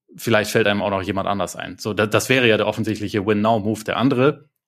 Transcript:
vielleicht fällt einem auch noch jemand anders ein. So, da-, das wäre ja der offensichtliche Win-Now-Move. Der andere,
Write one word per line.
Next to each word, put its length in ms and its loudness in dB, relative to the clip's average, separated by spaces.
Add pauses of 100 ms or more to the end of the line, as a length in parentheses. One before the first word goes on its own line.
(160)
vielleicht 340 0
fällt 160 2
einem 160 0
auch 80 -2
noch 120 -2
jemand 260 -4
anders 260 -4
ein. 240 -12
So, 160 -6
da-, 140 0
das 200 0
wäre 200 4
ja 80 6
der 100 2
offensichtliche 580 -2
Win-Now-Move. 600 0
Der 120 -4
andere, 520 2 (200)